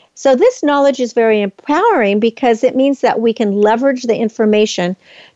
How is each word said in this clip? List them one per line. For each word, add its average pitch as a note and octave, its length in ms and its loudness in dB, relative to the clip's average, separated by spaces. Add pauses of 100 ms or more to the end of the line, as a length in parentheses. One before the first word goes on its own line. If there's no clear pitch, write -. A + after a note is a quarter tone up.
(180)
So C4+ 160 2
this G4+ 300 0
knowledge C#4+ 380 0
is A#3+ 100 -4
very A3 300 2
empowering A#3+ 800 -2
because A#3 420 0
it C4 140 0
means C4+ 240 0
that A3+ 180 0
we A3+ 140 0
can G#3 180 -2
leverage A#3 520 0
the A3+ 120 -2
information G#3+ 800 -2 (400)